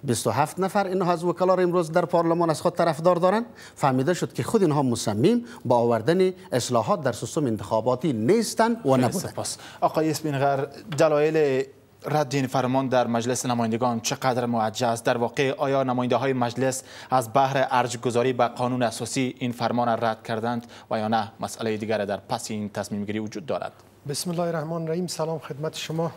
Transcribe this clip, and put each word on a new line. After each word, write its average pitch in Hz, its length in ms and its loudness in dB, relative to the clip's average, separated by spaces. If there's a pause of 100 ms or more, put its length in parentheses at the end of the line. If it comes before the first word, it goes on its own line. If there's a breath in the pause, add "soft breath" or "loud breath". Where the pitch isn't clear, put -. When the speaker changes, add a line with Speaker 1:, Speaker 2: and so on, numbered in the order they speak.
Speaker 1:
بیست 123 240 0
و 113 40 2
هفت 147 280 0
نفر 190 280 0
این 185 140 -2
از 175 220 0
وکلا 180 320 2
را 185 80 2
امروز 175 280 0
در 175 140 4
پارلمان 165 440 2
از 147 120 -2
خود 175 140 0
طرفدار 170 400 4
دارند. 185 300 2 (300 loud breath)
فهمیده 135 380 2
شد 165 200 -4
که 131 100 -4
خود 220 180 2
اینها 147 220 4
مصمم 123 580 2 (240 loud breath)
با 123 120 4
آوردن 120 560 2 (180 loud breath)
اصلاحات 123 500 0
در 131 100 0
سیستم 139 340 -4
انتخاباتی 117 680 0
نیستند 220 720 2
و 135 60 4
Speaker 2:
خیلی 127 160 4
Speaker 1:
نبودند. 151 240 -4
Speaker 2:
سپاس. - 260 -8 (240 loud breath)
آقای 160 280 2
اسپینغر، 139 560 0 (320)
دلایل 151 640 4 (420)
رد 143 300 0
این 131 120 0
فرمان 131 400 0
در 123 200 4
مجلس 117 380 -2
نمایندگان 117 540 0
چقدر 127 460 -2
موجه 117 420 0
است؟ 117 180 -2
در 127 120 2
واقع 131 400 0
آیا 139 260 0
نماینده 123 320 0
های 135 180 2
مجلس 123 500 0 (280 loud breath)
از 127 220 2
بحر 135 380 4
ارجگذاری 120 600 2
به 120 140 2
قانون 123 360 -2
اساسی 123 560 -2
این 123 120 -2
فرمان 120 360 0
را 113 80 2
رد 110 280 -2
کردند 117 440 -4 (240 loud breath)
و 113 80 -2
یا 107 80 -2
نه 110 320 0
مسئله 110 380 -4
دیگر 104 280 -2
در 98 120 -4
پس 117 340 -6
این 104 180 -6
تصمیم 104 360 -6
گیری 107 140 -4
وجود 107 260 -10
دارد؟ 95 260 -6 (380)
Speaker 3:
بسم 147 200 -6
الله 170 120 -4
الرحمن 165 400 -4
الرحیم. 165 260 -4
سلام 160 320 -6
خدمت 151 360 -8
شما 160 420 -4